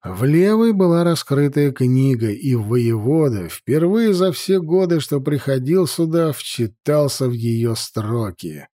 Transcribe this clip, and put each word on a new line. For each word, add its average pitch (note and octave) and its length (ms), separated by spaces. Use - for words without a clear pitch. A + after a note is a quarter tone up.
В F#2 180
левой G3+ 500
была F3 300
раскрытая C#3+ 680
книга, B2+ 580
и B2+ 240
воевода A#2 920
впервые F#3+ 640
за F#3 200
все F#3+ 280
годы, E3+ 400
что C#3+ 200
приходил C#3 680
сюда, E3 420
вчитался C3+ 960
в B2 60
ее A#2 420
строки. G#2 1040